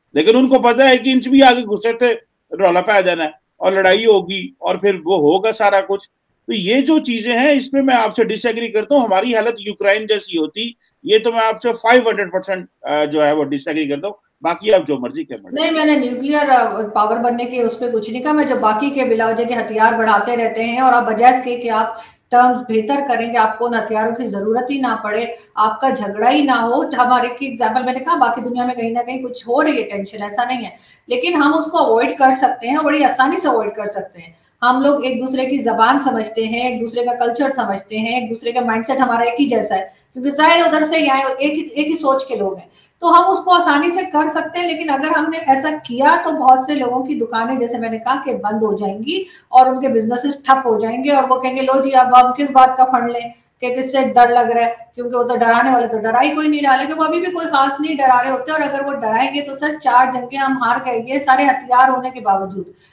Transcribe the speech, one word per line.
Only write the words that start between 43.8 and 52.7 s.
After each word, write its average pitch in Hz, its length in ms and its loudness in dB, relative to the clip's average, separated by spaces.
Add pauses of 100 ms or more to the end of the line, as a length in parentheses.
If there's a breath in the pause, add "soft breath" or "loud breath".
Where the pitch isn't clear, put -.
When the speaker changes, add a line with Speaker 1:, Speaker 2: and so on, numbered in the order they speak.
Speaker 2:
से 349 120 -2
कर 302 260 0
सकते 330 320 -4
हैं। 349 60 -2
लेकिन 320 220 -4
अगर 285 200 -2
हमने 320 300 0
ऐसा 269 320 0
किया, 285 460 0
तो 330 160 -2
बहुत 262 340 4
से 294 80 -4
लोगों 254 280 -2
की 277 120 -6
दुकानें, 233 460 -4
जैसे 240 180 -4
मैंने 226 200 -6
कहा, 247 260 -2
कि 262 80 -4
बंद 208 300 -4
हो 202 120 0
जाएंगी 226 520 -4 (260 loud breath)
और 262 180 6
उनके 262 180 -2
businesses 240 600 -2
ठप 262 180 4
हो 214 140 0
जाएंगे 254 300 -2
और 262 160 4
वो 254 100 2
कहेंगे, 254 260 -2
"लो 269 200 2
जी, 269 80 -2
अब 254 240 4
हम 254 180 8
किस 269 180 -2
बात 254 280 4